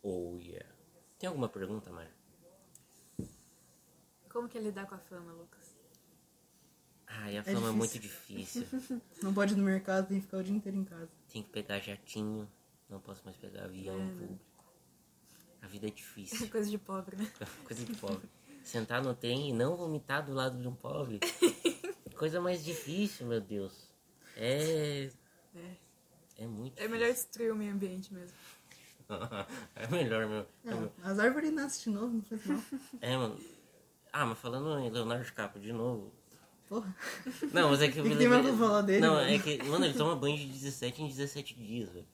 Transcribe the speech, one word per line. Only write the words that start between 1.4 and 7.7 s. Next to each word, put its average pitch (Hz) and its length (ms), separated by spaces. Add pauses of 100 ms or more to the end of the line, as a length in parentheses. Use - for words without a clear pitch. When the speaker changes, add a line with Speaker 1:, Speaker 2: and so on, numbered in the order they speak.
Speaker 1:
pergunta, 98 420
Mari? 82 180 (2250)
Speaker 2:
Como 240 180
que 240 100
é - 20
lidar 202 260
com 196 80
a 185 40
fama, 175 340
Lucas? - 440 (1300)
Speaker 1:
Ai, 107 300
a 104 40
Speaker 3:
É - 20
Speaker 1:
fama 196 160
é - 20
Speaker 3:
difícil. 113 160